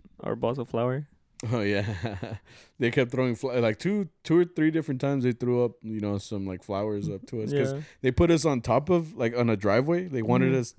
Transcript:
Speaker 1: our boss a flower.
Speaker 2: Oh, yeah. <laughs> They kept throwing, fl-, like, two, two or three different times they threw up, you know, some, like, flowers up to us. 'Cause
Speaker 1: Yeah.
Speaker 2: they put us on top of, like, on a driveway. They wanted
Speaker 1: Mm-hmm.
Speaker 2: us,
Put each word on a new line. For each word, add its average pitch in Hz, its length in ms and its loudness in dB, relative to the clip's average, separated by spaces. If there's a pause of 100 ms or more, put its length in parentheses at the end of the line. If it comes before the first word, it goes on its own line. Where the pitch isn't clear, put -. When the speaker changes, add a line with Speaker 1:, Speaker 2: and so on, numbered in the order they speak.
(220)
Speaker 1:
our 113 140 -4
boss 120 220 -2
a 120 80 -6
flower. 127 420 -2 (440)
Speaker 2:
Oh, 123 100 0
yeah. 101 300 0
<laughs> 101 460 -8 (420)
They 120 120 2
kept 120 200 2
throwing, 123 240 0
fl-, 127 240 -6
like, 110 200 2
two, 196 300 -2 (140)
two 160 140 4
or 175 80 6
three 160 260 0
different 151 300 -2
times 139 220 0
they 123 80 2
threw 120 340 0
up, 113 160 -4
you 110 180 -8
know, 104 200 -2
some, 98 260 -6
like, 92 180 -8
flowers 104 460 -4
up 98 180 -8
to 117 160 -6
us. 120 80 -6
'Cause 139 220 0
Speaker 1:
Yeah. 139 60 -8 (220)
Speaker 2:
they 127 100 2
put 170 200 4
us 160 140 4
on 135 160 2
top 127 280 2
of, 170 280 0
like, 117 180 0
on 120 140 2
a 110 80 4
driveway. 135 500 2
They 131 140 -4
wanted 123 300 4
Speaker 1:
Mm-hmm. 131 100 2
Speaker 2:
us, 117 180 -8